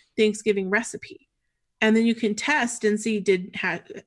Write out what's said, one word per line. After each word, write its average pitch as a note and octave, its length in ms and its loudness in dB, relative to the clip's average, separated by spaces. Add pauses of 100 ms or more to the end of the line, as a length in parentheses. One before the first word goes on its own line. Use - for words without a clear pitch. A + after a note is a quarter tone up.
(160)
Thanksgiving G#3 520 0
recipe. - 600 -6 (520)
And A3 160 4
then A3+ 100 4
you A#3 80 4
can A3+ 200 -2
test B3 500 -2
and G#3 160 2
see, G#3+ 200 -2
did F#3+ 360 0
ha-, F3 260 -4 (240)